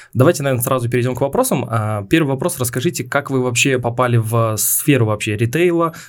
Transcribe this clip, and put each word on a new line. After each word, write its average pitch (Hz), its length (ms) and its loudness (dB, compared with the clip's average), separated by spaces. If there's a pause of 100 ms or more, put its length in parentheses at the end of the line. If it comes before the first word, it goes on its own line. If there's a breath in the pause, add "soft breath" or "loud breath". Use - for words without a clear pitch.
(140 loud breath)
Давайте, 151 280 2
наверное, 131 200 0
сразу 123 280 0
перейдём 123 240 0
к 123 80 -4
вопросам. 160 460 0
А, 107 340 -2
первый 156 260 2
вопрос. 143 300 -2
Расскажите, 127 460 -4
как 143 260 -2
вы 131 120 0
вообще 123 360 0
попали 120 400 0
в 110 400 0
сферу - 480 2
вообще 107 300 -2
ритейла, 165 580 2 (140 loud breath)